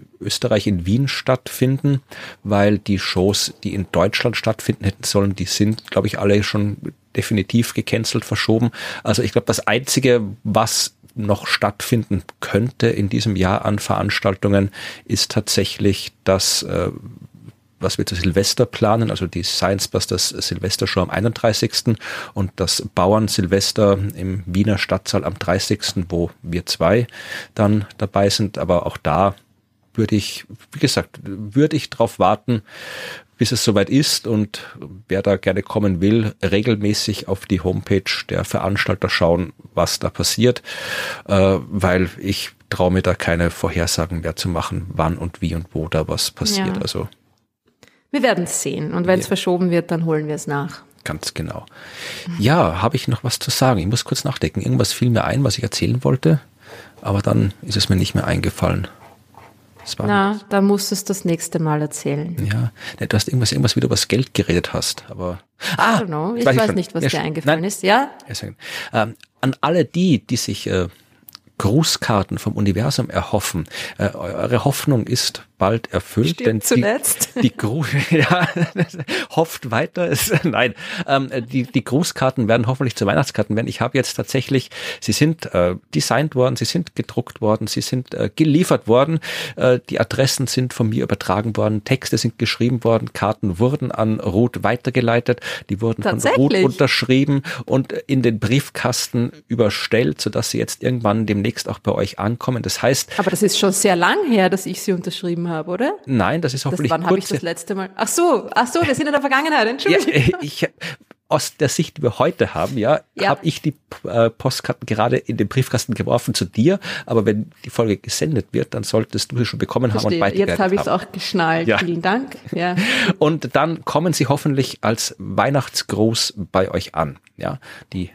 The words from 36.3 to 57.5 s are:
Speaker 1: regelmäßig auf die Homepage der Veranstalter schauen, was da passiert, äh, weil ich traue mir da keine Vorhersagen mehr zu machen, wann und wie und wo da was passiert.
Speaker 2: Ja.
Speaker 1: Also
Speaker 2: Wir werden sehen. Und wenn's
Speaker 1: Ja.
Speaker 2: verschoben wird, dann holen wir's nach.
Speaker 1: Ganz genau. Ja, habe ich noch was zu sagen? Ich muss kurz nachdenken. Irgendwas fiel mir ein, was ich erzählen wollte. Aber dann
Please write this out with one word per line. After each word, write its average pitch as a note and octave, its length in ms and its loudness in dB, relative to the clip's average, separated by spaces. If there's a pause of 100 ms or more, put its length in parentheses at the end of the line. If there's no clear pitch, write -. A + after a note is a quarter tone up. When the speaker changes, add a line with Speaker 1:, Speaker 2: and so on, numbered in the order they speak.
Speaker 1:
regelmäßig G#2 840 0
auf G2 180 -4
die F#2 140 0
Homepage F#2+ 420 0 (260)
der F2+ 140 -2
Veranstalter F#2+ 680 -2
schauen, E2+ 440 2 (220)
was - 260 0
da - 100 -2
passiert, - 540 0 (640)
äh, G2+ 60 2 (340)
weil F#2 500 2
ich - 320 -4 (200)
traue F2+ 200 2
mir F#2 120 2
da F2+ 120 2
keine E2+ 360 0
Vorhersagen E2+ 720 -2
mehr E2 120 -4
zu - 140 -4
machen, F2+ 400 -4
wann E2 280 0
und F2 240 -8
wie E2+ 140 -2
und E2 180 -6
wo D#2 140 -4
da D#2+ 220 -2
was - 240 -4
passiert. G3 340 -2 (100)
Speaker 2:
Ja. - 60 -6
Speaker 1:
Also - 260 -6 (1000)
Speaker 2:
Wir C#4+ 120 -2
werden F#3 240 2
sehen. D3+ 480 -6
Und F3 120 -2
wenn's F#3 180 2
Speaker 1:
Ja. - 40 -6
Speaker 2:
verschoben F3+ 420 0
wird, E3+ 200 0
dann E3 140 -2
holen D3+ 240 0
wir's D3 180 -6
nach. C#3+ 360 -4 (220)
Speaker 1:
Ganz - 300 -8
genau. - 300 -8 (760)
Ja, G2+ 440 4
habe A#2 140 0
ich - 120 -6
noch B2 160 0
was A#2+ 140 -2
zu - 120 -6
sagen? B2+ 300 2
Ich E2 60 0
muss A#2 180 0
kurz - 200 -4
nachdenken. - 360 -2
Irgendwas A#2+ 320 2
fiel B2 180 2
mir - 140 4
ein, C#3 200 2
was A2+ 140 2
ich B2 40 -8
erzählen A2+ 420 0
wollte. C#3 360 4 (600)
Aber G2+ 220 0
dann G#2+ 300 2 (100)